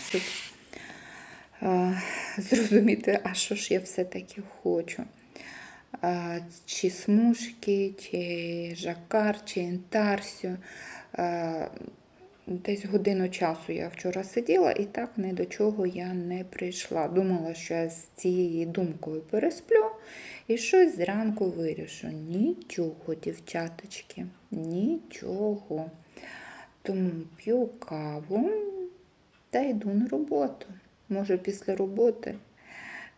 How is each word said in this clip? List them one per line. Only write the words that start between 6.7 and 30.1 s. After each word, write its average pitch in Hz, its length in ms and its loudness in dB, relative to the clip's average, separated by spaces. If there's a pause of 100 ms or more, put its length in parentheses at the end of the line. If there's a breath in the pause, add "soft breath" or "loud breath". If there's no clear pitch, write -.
смужки, 202 1120 4
чи 170 760 -4
жакар, 175 720 0
чи - 140 -2
інтарсіо. 190 920 0 (680 loud breath)
Е, 170 520 -2 (800)
десь 202 380 -2
годину 190 440 2
часу 170 420 0
я 165 160 -2
вчора 180 360 -4
сиділа, 311 480 4
і - 140 0
так 240 320 -4
ні 190 160 0
до 180 120 0
чого 208 400 2
я 180 280 -2
не 180 300 -2
прийшла. 180 640 -4
Думала, 175 460 2
що 165 200 -6
я 165 160 0
з - 260 -14
цією 175 500 2
думкою 160 560 -2
пересплю 381 680 2 (560 loud breath)
і 233 100 4
щось 349 380 6
зранку 208 500 2
вирішу. 165 640 -2
Нічого, 165 1160 -2
дівчаточки, 170 1000 -8 (260)
нічого. 190 1400 -2 (880 loud breath)
Тому 185 300 0 (260)
п'ю 233 300 2
каву 156 840 -2 (1000)
та 247 120 2
йду 220 280 0
на 208 180 4
роботу. 285 600 0 (420)